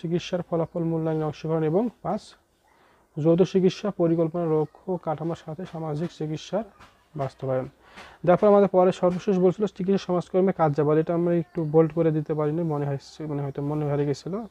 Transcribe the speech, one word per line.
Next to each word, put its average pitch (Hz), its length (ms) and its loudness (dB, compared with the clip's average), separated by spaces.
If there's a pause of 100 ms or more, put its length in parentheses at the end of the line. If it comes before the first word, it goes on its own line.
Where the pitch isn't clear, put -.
চিকিৎসার 175 480 -4
ফলাফল 170 340 -2
মূল্যায়নে 160 400 -2
অংশগ্রহণ। 160 400 -2
এবং 185 260 0 (120)
পাঁচ, 196 200 -4 (1040)
যৌথ 170 180 4
চিকিৎসা 185 500 0
পরিকল্পনা 165 540 0
লক্ষ্য 156 480 -2
ও 175 40 -4
কাঠামোর 160 380 -6 (100)
সাথে 160 260 -12
সামাজিক 160 460 -6
চিকিৎসার 156 460 -6 (520)
বাস্তবায়ন। 131 540 -4 (580)
তারপর 180 200 6
আমাদের 202 200 8
পরে 185 240 4
সর্বশেষ 185 480 0
বলছিল 185 260 2
চিকিৎসা 190 320 -2
সমাজকর্মী 180 600 0
কার্যাবলী। 151 420 2
এটা 160 140 -2
আমরা 175 220 2
একটু 170 280 -2
বোল্ড 156 300 4
করে 165 180 2
দিতে 156 220 -2
পারিনি, 151 300 -2
মনে 147 220 -2
হয়, 139 120 -4 (300)
মনে 143 160 -4
হয়তো 143 180 -6
মনে 147 280 -2
হারিয়ে 143 180 0
গেছিলো, 185 440 -6